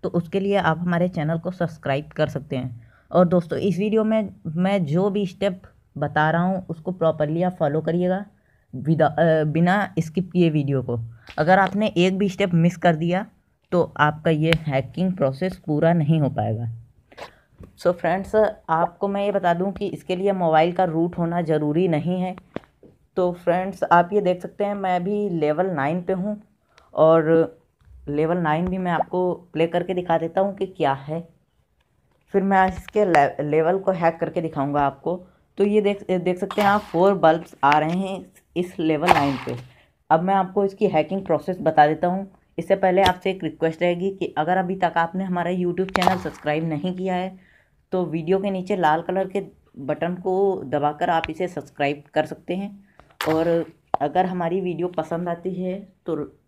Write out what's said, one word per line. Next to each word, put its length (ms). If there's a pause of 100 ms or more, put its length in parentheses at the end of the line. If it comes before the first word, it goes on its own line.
तो 60
उसके 300
लिए 180
आप 220
हमारे 280
चैनल 300
को 140
सब्सक्राइब 640
कर 100
सकते 280
हैं। 360 (200)
और 160
दोस्तों, 320
इस 180
वीडियो 260
में 260 (180)
मैं 380
जो 240
भी 160
स्टेप 360 (360)
बता 320
रहा 120
हूँ 260
उसको 240
प्रॉपरली 520
आप 160
फॉलो 220
करिएगा 440 (480)
विदा-, 380
अ, 320
बिना 560
स्किप 340
किए 160
वीडियो 320
को। 180 (380)
अगर 220
आपने 380
एक 200
भी 120
स्टेप 240
मिस 240
कर 180
दिया 300 (460)
तो 260
आपका 340
ये 280
हैकिंग 540
प्रोसेस 520
पूरा 280
नहीं 280
हो 80
पाएगा। 420 (1080)
So 140
फ्रेंड्स, 420 (340)
आपको 380
मैं 180
ये 60
बता 220
दूं 180
कि 160
इसके 280
लिए 160
मोबाइल 420
का 100
रूट 340
होना 240
ज़रूरी 460
नहीं 340
है। 140 (840)
तो 160
फ्रेंड्स, 500
आप 300
ये 80
देख 200
सकते 220
हैं 120
मैं 200
अभी 340
लेवल 380
नाइन 340
पे 120
हूँ 280 (520)
और 680 (500)
लेवल 280
नाइन 300
भी 100
मैं 140
आपको 420 (200)
प्ले 140
करके 260
दिखा 240
देता 240
हूँ 140
कि 100
क्या 280
है, 280 (1120)
फिर 100
मैं 240
इसके 380
ले-, 360
लेवल 380
को 120
हैक 280
करके 220
दिखाऊँगा 400
आपको। 340 (420)
तो 60
ये 180
देख, 300
देख 260
सकते 240
हैं 80
आप, 120
फोर 320
बल्ब्स 500
आ 160
रहे 180
हैं 280 (320)
इस 220
लेवल 300
नाइन 260 (100)
पे। 100 (540)
अब 140
मैं 100
आपको 320
इसकी 220
हैकिंग 380
प्रोसेस 360
बता 260
देता 200
हूँ। 200 (300)
इससे 180
पहले 260
आपसे 300
एक 120
रिक्वेस्ट 380
रहेगी 300
कि 260
अगर 200
अभी 180
तक 220
आपने 260
हमारा 280
YouTube 400
चैनल 260
सब्सक्राइब 520
नहीं 260
किया 200
है 220 (540)
तो 140
वीडियो 340
के 120
नीचे 240
लाल 260
कलर 260
के 160 (420)
बटन 300
को 500
दबाकर 440
आप 200
इसे 180
सब्सक्राइब 560 (100)
कर 120
सकते 300
हैं। 160 (580)
और 180 (540)
अगर 240
हमारी 360
वीडियो 260
पसंद 420
आती 240
है 220 (300)
तो 100 (320)